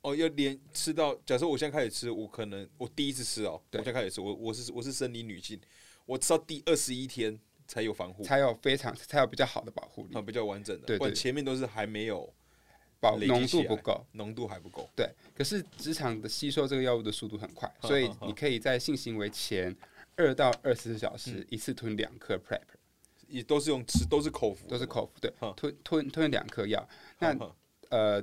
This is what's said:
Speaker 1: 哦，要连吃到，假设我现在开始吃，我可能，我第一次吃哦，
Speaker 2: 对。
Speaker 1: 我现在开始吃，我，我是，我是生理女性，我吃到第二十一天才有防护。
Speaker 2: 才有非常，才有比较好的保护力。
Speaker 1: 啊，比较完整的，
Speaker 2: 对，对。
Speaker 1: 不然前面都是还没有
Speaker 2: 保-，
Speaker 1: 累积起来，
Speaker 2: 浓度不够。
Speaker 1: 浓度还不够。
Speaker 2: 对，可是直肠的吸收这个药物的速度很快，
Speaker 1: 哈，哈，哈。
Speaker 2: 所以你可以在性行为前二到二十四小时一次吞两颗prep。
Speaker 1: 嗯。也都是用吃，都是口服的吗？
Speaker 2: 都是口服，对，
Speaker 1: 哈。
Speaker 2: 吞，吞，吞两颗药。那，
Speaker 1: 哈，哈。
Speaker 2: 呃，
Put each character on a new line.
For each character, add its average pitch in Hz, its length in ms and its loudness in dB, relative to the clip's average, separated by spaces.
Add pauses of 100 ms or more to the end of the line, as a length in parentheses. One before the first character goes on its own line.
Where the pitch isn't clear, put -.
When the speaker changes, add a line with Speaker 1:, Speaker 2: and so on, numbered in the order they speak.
Speaker 1:
哦， 143 160 -2
要 165 120 4
连 139 300 0 (140)
吃 - 220 -2
到， 151 200 4 (120)
假 127 100 2
设 147 100 4
我 143 120 2
现 147 120 0
在 147 80 0
开 135 60 4
始 110 60 0
吃， 120 200 -4
我 107 160 -4
可 107 200 -6
能， 98 200 -10 (120)
我 123 100 -6
第 147 180 -2
一 139 60 -2
次 127 100 -6
吃 110 220 -2
哦， 82 160 -4 (100)
Speaker 2:
对。 - 80 -4
Speaker 1:
我 107 60 -4
现 123 80 -4
在 123 80 0
开 110 40 0
始 95 60 -2
吃， 98 120 -8
我， 101 120 -2
我 113 200 -6
是， 120 180 -10
我 120 100 -8
是 135 80 -6
生 131 220 -4
理 117 100 -10
女 104 160 -10
性， 107 220 -12 (460)
我 127 100 -4
吃 - 140 0
到 160 80 6
第 160 260 -6
二 170 100 6
十 131 200 0
一 131 120 -6
天 110 320 -2 (280)
才 113 160 -4
有 110 100 0
防 90 220 -6
护。 104 80 -10
Speaker 2:
才 139 160 4
有 127 240 4
非 139 140 4
常， - 180 -4
才 - 240 -2
有 131 80 6
比 - 100 -8
较 135 80 4
好 - 180 -4
的 - 80 -12
保 - 180 -8
护 101 180 -14
力。 87 80 -14
Speaker 1:
啊， 107 80 -4
比 104 100 -10
较 110 120 0
完 101 180 -4
整 101 180 -6
的， - 60 -14
Speaker 2:
对， 110 100 2
对。 - 20 0
Speaker 1:
不 139 80 0
然 104 80 0
前 127 200 0
面 143 100 -2
都 135 120 0
是 131 100 -2
还 110 180 -4
没 107 220 -4
有 98 260 -6 (680)
Speaker 2:
保-， 110 180 8
Speaker 1:
累 104 80 2
积 127 200 6
起 175 120 4
来， 151 60 6
Speaker 2:
浓 - 40 0
度 107 80 2
不 - 60 -
够。 - 300 0
Speaker 1:
浓 107 220 -8
度 117 120 -6
还 98 120 -8
不 90 120 -16
够。 - 260 -10
Speaker 2:
对， - 140 0 (240)
可 143 100 0
是 180 180 -2 (140)
直 156 160 -6
肠 127 260 0
的 104 100 -6
吸 147 220 -2
收 139 160 2
这 135 100 0
个 131 60 2
药 123 140 4
物 117 60 0
的 104 100 -2
速 107 160 -4
度 104 80 -6
很 104 160 -10
快， - 160 -8
Speaker 1:
哈， - 120 -8
哈， - 20 -12
哈。 - 60 -6
Speaker 2:
所 139 120 6
以 120 100 2 (120)
你 107 100 -4
可 147 160 0
以 123 100 2
在 127 200 2
性 143 180 0
行 113 220 -4
为 104 100 -2
前 92 480 -2 (400)
二 147 180 6
到 135 160 6 (120)
二 127 120 4
十 113 200 -6
四 107 40 -8
小 - 160 -2
时 113 360 -10
一 113 80 -6
次 131 160 -4
吞 113 200 -4
两 104 240 -2
颗 98 200 -2
prep。 - 180 -4
Speaker 1:
嗯。 - 220 -12 (500)
也 127 140 -6
都 147 180 4
是 143 80 -2
用 131 160 2
吃， - 240 2
都 147 140 4
是 151 80 -2
口 104 240 0
服 - 120 -16
的 - 40 -10
吗？ - 0 -
Speaker 2:
都 123 80 -2
是 127 80 -2
口 113 200 -2
服， - 140 -18
对， 113 180 -2
Speaker 1:
哈。 107 160 -4
Speaker 2:
吞， 143 300 -6
吞， 151 240 2
吞 156 220 2
两 - 160 0
颗 104 200 -4
药。 104 220 0 (300)
那， 160 160 2
Speaker 1:
哈， 120 120 -6
哈。 - 100 -16 (340)
Speaker 2:
呃， 107 320 4